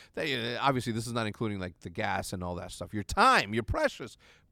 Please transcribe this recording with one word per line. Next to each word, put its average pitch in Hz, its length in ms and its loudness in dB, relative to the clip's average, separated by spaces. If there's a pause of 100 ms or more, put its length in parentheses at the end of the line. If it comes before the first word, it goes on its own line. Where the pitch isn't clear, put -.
(140)
They, 123 400 -2
uh, 113 80 -4
obviously, 127 300 4
this 113 160 -2
is 117 40 -6
not 113 140 0
including, 104 320 -4
like, 90 220 -6
the 95 100 -12
gas 95 420 -2
and 92 100 -4
all 87 120 -4
that 90 160 -8
stuff. 90 240 -10
Your 104 80 -2
time, 196 500 4
your - 120 2
precious - 520 -2 (360)